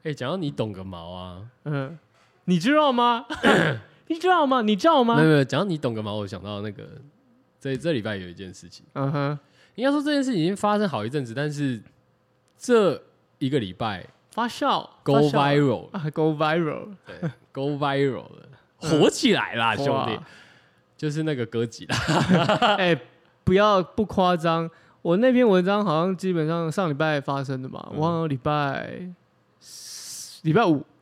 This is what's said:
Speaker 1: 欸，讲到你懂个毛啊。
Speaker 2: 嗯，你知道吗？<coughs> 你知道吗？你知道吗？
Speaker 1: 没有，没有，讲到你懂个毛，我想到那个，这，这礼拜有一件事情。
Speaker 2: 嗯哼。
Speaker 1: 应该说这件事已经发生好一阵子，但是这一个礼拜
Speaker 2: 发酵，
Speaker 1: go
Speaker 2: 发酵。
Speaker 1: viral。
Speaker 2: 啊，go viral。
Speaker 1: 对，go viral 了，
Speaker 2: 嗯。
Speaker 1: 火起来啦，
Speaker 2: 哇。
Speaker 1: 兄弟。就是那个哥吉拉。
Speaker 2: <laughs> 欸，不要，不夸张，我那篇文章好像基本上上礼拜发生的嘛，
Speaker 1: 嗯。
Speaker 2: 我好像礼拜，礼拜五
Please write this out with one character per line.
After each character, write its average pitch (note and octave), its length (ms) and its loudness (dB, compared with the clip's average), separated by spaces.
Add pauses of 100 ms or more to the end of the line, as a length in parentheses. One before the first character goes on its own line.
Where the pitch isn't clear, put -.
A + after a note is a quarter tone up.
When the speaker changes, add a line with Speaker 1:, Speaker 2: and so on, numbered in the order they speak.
Speaker 1:
欸， D#3 100 -6
讲 C3 160 -6
到 F3+ 60 -4
你 E3 140 -4
懂 A2+ 220 -4
个 F#2+ 120 -12
毛 F2 260 -12
啊。 F2+ 320 -12 (220)
Speaker 2:
嗯， D3 340 -6 (460)
你 F3+ 140 2
知 G#3+ 160 2
道 D4+ 180 4
吗？ A#3+ 340 0 (420)
<coughs> - 400 -10
你 E4 100 -6
知 E4 80 -4
道 F4 200 4
吗？ C4 160 2
你 G#3+ 120 2
知 G3+ 120 0
道 D4+ 180 6
吗？ A#3 120 4
Speaker 1:
没 D3+ 60 6
有， D#3+ 60 6
没 D#3 80 6
有， C#3 80 4
讲 C3 160 -2
到 G3+ 60 0
你 F3 100 -2
懂 C#3+ 160 -4
个 A2 100 -6
毛， G#2 120 -6
我 G#2 120 -6
想 F#2+ 160 -10
到 G2+ 200 -8
那 G#2+ 80 -8
个， G#2 180 -16 (720)
这， C3+ 160 -4
这 D#3 160 -2
礼 B2+ 80 0
拜 G#2 160 -4
有 F#2 100 -10
一 F2 80 -14
件 F#2 180 -14
事 - 160 -20
情。 - 160 -20 (100)
Speaker 2:
嗯 C#3 180 -2
哼。 D3 260 -2 (360)
Speaker 1:
应 A3 100 -6
该 C#4 80 2
说 D4 100 0
这 D4 100 0
件 C#4+ 100 2
事 B3+ 140 0
已 D#3 80 2
经 F#3+ 120 0
发 G#3 200 0
生 G#3 120 0
好 A2 180 -4
一 - 20 -6
阵 C#3 160 -4
子， A2+ 80 -10
但 D3 200 -4
是 C#3 280 -2 (760)
这 G#3 440 2 (380)
一 C3+ 100 -2
个 C3+ 120 0
礼 F#2+ 120 -6
拜 F#2+ 320 -6 (260)
Speaker 2:
发 A#3 180 -4
酵， A#3 360 -2 (200)
Speaker 1:
go C#3+ 260 4
Speaker 2:
发 C#3+ 220 2
酵。 C#3+ 80 4
Speaker 1:
viral。 B2 320 0
Speaker 2:
啊， D#3 180 -6
go D#3 240 0
viral。 D#3 540 -2 (180)
Speaker 1:
对， D3 240 -8 (220)
go C#3 260 -6
viral C#3 380 0
了， - 320 -16 (320)
Speaker 2:
嗯。 D#3 100 -6
Speaker 1:
火 E3 180 6
起 C4 260 2
来 G#2 200 -2
啦， A2+ 160 2
Speaker 2:
哇。 G#2+ 60 0
Speaker 1:
兄 C3+ 300 0
弟。 G#2+ 120 -6 (800)
就 D3+ 120 -4
是 D3+ 140 -4
那 D#3 100 -2
个 B2 140 -2
哥 A#2 180 -2
吉 - 220 -10
拉。 B2 100 -2 (380)
Speaker 2:
<laughs> G#3 420 4
欸， F3 240 2 (440)
不 F#3 80 2
要， G3+ 280 6
不 G3 240 -2
夸 F3+ 320 2
张， E3 320 0 (320)
我 F3 180 2
那 B3+ 140 4
篇 B3 140 6
文 F#3 180 4
章 G3+ 200 0
好 D#3+ 180 2
像 F#3+ 140 0
基 F#3 160 -2
本 D#3+ 160 0
上 E3 240 -2
上 F3+ 180 0
礼 D3 40 -2
拜 D3+ 260 0
发 C#3 240 -4
生 C3 180 -6
的 C3 60 -10
嘛， - 240 -12
Speaker 1:
嗯。 - 60 -6
Speaker 2:
我 D3+ 60 0
好 E3+ 140 0
像 E3 100 -4
礼 C#3 80 -2
拜， D3 720 -4 (1300)
礼 D#3 100 0
拜 A3 120 4
五 D#3 200 2 (180)